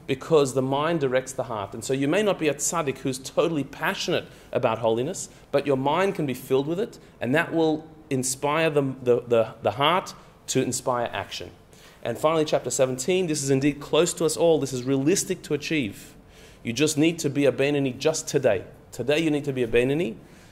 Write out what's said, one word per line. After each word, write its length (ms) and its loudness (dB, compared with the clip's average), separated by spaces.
because 460 2
the 80 2
mind 380 0
directs 340 0
the 100 -6
heart. 300 -6
And 100 -10
so 100 -2
you 140 0
may 140 2
not 160 0
be 100 -2
a 60 2
tzaddik 460 -4
who's 180 -4
totally 460 0
passionate 640 -4
about 280 0
holiness, 500 -2
but 140 2
your 120 2
mind 380 0
can 100 -2
be 100 -2
filled 320 0
with 120 -2
it, 200 -6
and 140 0
that 200 2
will 340 2
inspire 600 0
the, 120 2
the, 400 2
the, 400 2
the 100 2
heart 420 0
to 160 0
inspire 520 -2
action. 360 -8
And 140 -4
finally, 260 2
chapter 260 0
seventeen, 580 0
this 140 -2
is 80 -4
indeed 300 2
close 360 2
to 100 0
us 100 0
all. 240 4
This 140 -2
is 100 -4
realistic 600 0
to 100 -4
achieve. 600 -4
You 120 -6
just 240 2
need 220 2
to 100 -2
be 160 0
a 80 4
Beinoni 440 0
just 300 -2
today. 380 2
Today 280 0
you 120 2
need 140 0
to 80 -2
be 100 -2
a 40 0
Beinoni, 480 0